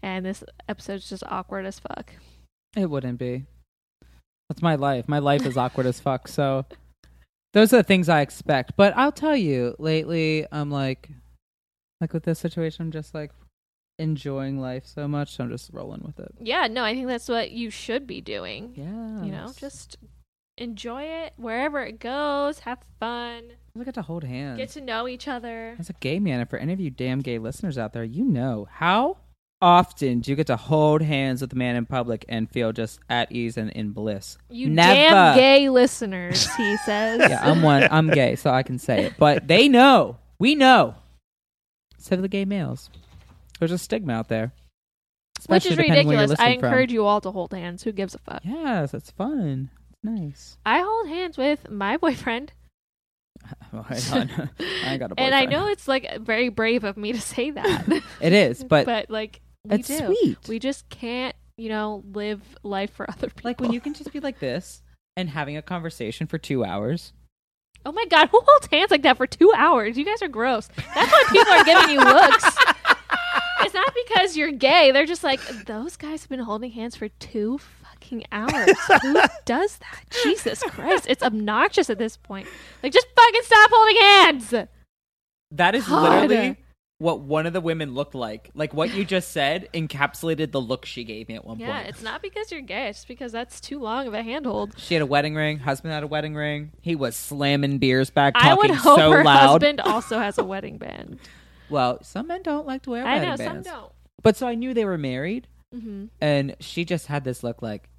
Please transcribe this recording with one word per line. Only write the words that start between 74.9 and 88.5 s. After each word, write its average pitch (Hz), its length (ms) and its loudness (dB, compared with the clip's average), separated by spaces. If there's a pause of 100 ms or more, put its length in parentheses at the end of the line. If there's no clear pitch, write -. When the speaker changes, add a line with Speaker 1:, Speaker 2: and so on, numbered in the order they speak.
Speaker 1:
They're 277 140 4
just 339 180 -6
like, 269 180 -2 (240)
"Those 233 320 -10
guys 311 260 -10
have - 60 -20
been 262 100 -8
holding 233 320 -8
hands 233 240 -12
for 214 140 -10 (100)
two 226 380 -6 (260)
fucking - 480 -14
hours. 254 400 2 (300)
Who 285 200 2 (120)
Speaker 2:
<laughs> 622 120 -18
Speaker 1:
does 330 340 -2
that? - 240 -20 (200)
Jesus - 400 -2
Christ. 381 460 -2
It's 262 120 -2
obnoxious 220 680 0
at 214 80 -2
this 220 180 -6
point. - 320 -16 (340)
Like, - 120 -6
just 494 220 6
fucking 466 280 8
stop 440 280 8
holding 440 260 8
hands." 359 560 8 (1000)
Speaker 2:
That 175 240 2
is 254 120 -2
Speaker 1:
God. 302 160 2 (260)
Speaker 2:
literally 247 280 0 (420)
what 170 200 -2
one 151 260 -2
of 170 80 -6
the 185 80 -2
women 160 320 -4
looked 139 220 -8
like. 110 400 -10